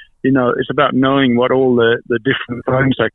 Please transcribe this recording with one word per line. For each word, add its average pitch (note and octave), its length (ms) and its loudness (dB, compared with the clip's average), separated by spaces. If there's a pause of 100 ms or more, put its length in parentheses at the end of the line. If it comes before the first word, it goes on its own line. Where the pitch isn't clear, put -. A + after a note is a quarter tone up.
(220)
you C3+ 100 0
know, B2+ 180 0
it's - 200 -4
about C3+ 240 0
knowing C3+ 420 2
what B2+ 160 0
all C3 240 2
the, A#2 320 2
the A#2 100 -2
different A#2+ 480 -6
phones C3 340 0
are A2+ 140 -2